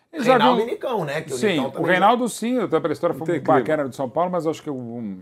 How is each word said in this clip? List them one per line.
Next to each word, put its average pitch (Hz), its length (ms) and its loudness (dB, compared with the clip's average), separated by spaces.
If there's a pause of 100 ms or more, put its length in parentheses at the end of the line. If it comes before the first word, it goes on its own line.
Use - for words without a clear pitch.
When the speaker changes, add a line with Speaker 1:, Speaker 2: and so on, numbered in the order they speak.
(120)
Speaker 1:
Ele 294 140 -4
já 262 80 6
Speaker 2:
Reinaldo 247 240 4
Speaker 1:
viu 226 100 0
Speaker 2:
e - 40 -10
Nicão, 214 340 -4
né? 147 160 -4
Que - 120 -8
o 127 40 -2
Speaker 1:
Sim, 208 100 0
Speaker 2:
Nicão 143 200 2
Speaker 1:
o 131 40 -10
Speaker 2:
também 156 200 -2
Speaker 1:
Reinaldo 220 360 4
sim, 240 320 -4
até 160 220 0
pela 156 100 0
história 156 220 0
foi 135 80 -12
Speaker 3:
Não 160 60 -8
tem 175 80 0
Speaker 1:
muito 143 100 -4
bacana 156 320 4
Speaker 3:
clima. 139 120 -2
Speaker 1:
de 117 60 -12
São 135 140 -4
Paulo, 175 200 0
mas 175 160 -2
acho 156 160 -2
que - 60 -16
é 151 60 -4
um, 117 480 -8